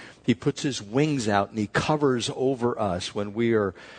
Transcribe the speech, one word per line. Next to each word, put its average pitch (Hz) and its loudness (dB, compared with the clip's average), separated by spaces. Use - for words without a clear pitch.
he 123 2
puts - -2
his 131 -4
wings 131 0
out 101 2
and 107 -6
he 101 0
covers 143 0
over 120 0
us 95 -2
when 104 -6
we 117 2
are, 101 2